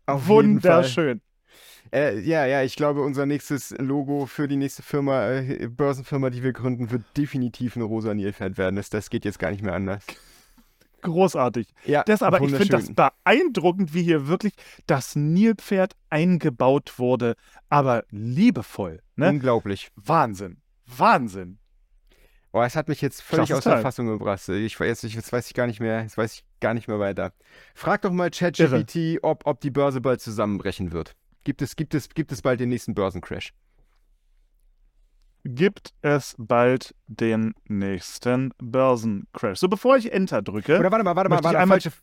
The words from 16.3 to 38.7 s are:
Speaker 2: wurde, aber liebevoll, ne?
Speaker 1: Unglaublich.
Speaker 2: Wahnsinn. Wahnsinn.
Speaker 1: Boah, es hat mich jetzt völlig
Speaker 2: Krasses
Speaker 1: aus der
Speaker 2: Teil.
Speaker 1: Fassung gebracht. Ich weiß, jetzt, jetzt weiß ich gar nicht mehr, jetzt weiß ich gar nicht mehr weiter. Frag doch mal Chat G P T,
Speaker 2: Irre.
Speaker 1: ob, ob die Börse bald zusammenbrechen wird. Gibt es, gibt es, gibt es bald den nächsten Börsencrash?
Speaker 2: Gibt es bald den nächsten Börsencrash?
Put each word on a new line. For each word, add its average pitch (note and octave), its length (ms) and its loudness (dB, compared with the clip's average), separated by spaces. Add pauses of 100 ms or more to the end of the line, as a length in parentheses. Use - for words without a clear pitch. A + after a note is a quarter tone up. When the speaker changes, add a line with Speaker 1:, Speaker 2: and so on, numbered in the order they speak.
Speaker 2:
wurde, B2 360 0 (340)
aber C3+ 420 2
liebevoll, A2+ 880 0 (160)
ne? C#3 120 2
Speaker 1:
Unglaublich. A#2+ 680 -2
Speaker 2:
Wahnsinn. G#2 680 -2 (240)
Wahnsinn. A#2+ 720 0 (920)
Speaker 1:
Boah, A#2 160 2
es B2 100 -6
hat D#3 120 -4
mich D3 120 -4
jetzt - 220 -4
völlig C#3 260 0
Speaker 2:
Krasses C3+ 100 0
Speaker 1:
aus C3 60 -4
der C#3 100 4
Speaker 2:
Teil. A2+ 80 2
Speaker 1:
Fassung A#2+ 240 -2
gebracht. G2+ 420 -4
Ich G#2 300 -4
weiß, A2+ 240 -2
jetzt, A2 120 -10
jetzt A2+ 180 -8
weiß B2 140 -2
ich - 80 -18
gar B2 120 0
nicht A2 140 -6
mehr, A2+ 220 -2
jetzt A2 160 -8
weiß A2 160 -2
ich - 100 -20 (160)
gar A2+ 140 0
nicht A#2 120 -6
mehr G#2+ 120 -4
weiter. F#2+ 340 -4 (420)
Frag F3 280 -2
doch F#3+ 100 -2
mal F3+ 180 0
Chat F3 260 -2
G E3 100 6
P B2+ 180 0
T, E3 300 -4
Speaker 2:
Irre. - 100 -6
Speaker 1:
ob, - 220 -2
ob C#3+ 140 -2
die C#3+ 100 -4
Börse C3+ 300 0
bald B2 200 0
zusammenbrechen G2+ 720 -4
wird. E2 220 -8 (300)
Gibt - 180 -4
es, - 140 -6
gibt D#3 180 -4
es, D3 160 -4
gibt D#3 200 -6
es G#2+ 120 -10
bald B2+ 180 0
den B2 80 -2
nächsten A#2 260 -4
Börsencrash? F#2+ 580 -4 (1900)
Speaker 2:
Gibt C#3+ 480 -2 (100)
es D3 360 0
bald B2 560 2 (140)
den A2 460 0 (120)
nächsten G#2 920 -4
Börsencrash? A#2 1000 -2